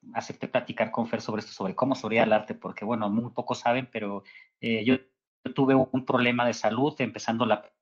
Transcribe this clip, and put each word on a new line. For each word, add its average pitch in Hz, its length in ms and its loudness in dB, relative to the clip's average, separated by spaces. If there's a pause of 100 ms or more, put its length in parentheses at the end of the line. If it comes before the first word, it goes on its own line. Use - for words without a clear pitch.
(120)
acepté - 360 -8
platicar 117 420 -2
con 117 160 -2
Fer 113 160 -4
sobre 107 180 -4
esto, - 120 -16
sobre 92 220 -6
cómo 135 200 0
se 110 140 -6
veía 113 160 4
el 110 80 4
arte, 107 220 2
porque, 95 300 -10
bueno, 110 240 -2
muy 117 220 0
pocos 123 300 -4
saben, 123 300 0
pero, 101 340 -6 (360)
eh, 113 240 -2
yo, 127 120 6 (480)
yo - 100 -8
tuve 135 200 4
un 131 300 2
problema 120 400 2
de 120 80 2
salud 120 460 0
empezando 117 480 -2
la 107 180 2 (160)